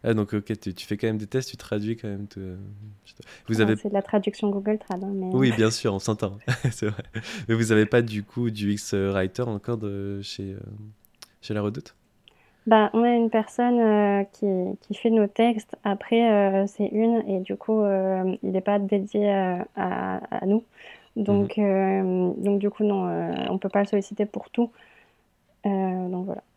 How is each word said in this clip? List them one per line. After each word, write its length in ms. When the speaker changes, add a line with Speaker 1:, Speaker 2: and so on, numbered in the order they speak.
Speaker 1:
Ah, 100
donc, 200
ok, 260
tu, 140
tu 120
fais 120
quand 100
même 100
des 80
tests, 240
tu 80
traduis 400
quand 100
même, 200
te-, 300
je 80
te-, 100
vous 120
Speaker 2:
Ah, 40
Speaker 1:
avez 120
Speaker 2:
c'est 140
de 40
la 100
traduction 480
Google 260
Trad, 260
hein, 100
mais 200
Speaker 1:
Oui, 220
bien 160
sûr, 220
on 60
s'entend. 380
<laughs> 240
C'est 160
vrai. 160
Mais 80
vous 160
avez 160
pas, 160
du 200
coup, 280
du 220
X 200
Writer 500
encore 340
de 440
chez, 320
euh, 60
chez 140
La 80
Redoute ? 320
Speaker 2:
Bah, 260
on 100
a 80
une 200
personne, 480
euh, 440
qui, 120
qui 140
fait 160
nos 160
textes. 560
Après, 480
euh, 360
c'est 200
une, 400
et 120
du 160
coup, 260
euh, 640
il 120
est 60
pas 180
dédié, 540
euh, 240
à, 420
à 100
nous. 180
Donc, 420
Speaker 1:
Mhm. 80
Speaker 2:
euh, 720
donc, 220
du 100
coup, 140
non, 240
euh, 240
on 80
peut 120
pas 100
le 80
solliciter 380
pour 260
tout. 200
Euh, 440
donc 160
voilà. 180